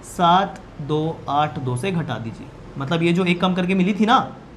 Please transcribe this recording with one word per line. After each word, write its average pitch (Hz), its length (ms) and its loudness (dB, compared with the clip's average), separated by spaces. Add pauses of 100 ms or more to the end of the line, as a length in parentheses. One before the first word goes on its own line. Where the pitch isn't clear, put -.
सात 180 540 2 (220)
दो 156 340 -2 (140)
आठ 151 280 0
दो 127 180 -2
से 190 160 -2
घटा 147 240 -2
दीजिए, 113 300 -10 (320)
मतलब 160 240 0
ये 170 100 4
जो 185 120 2
एक 175 160 2
कम 185 140 2
करके 185 200 0
मिली 190 200 2
थी 214 120 2
ना 233 300 2 (200)